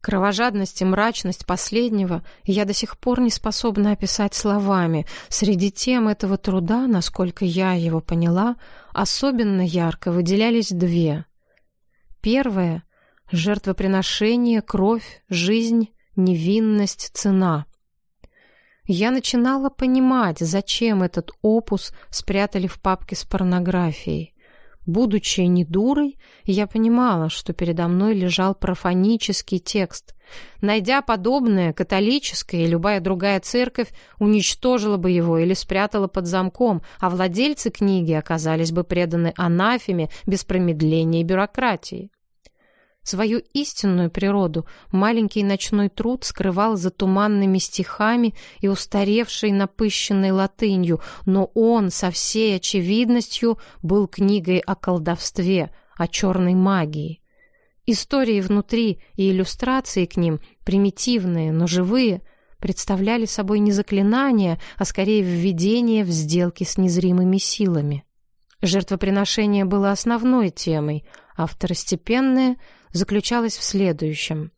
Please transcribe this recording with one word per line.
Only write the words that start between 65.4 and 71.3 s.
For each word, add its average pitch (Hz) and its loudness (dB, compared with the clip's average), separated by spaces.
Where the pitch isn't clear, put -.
в 175 -2
сделки 165 0
с - -4
незримыми 180 2
силами. 147 -2
Жертвоприношение 196 0
было 196 2
основной 233 2
темой, 151 -4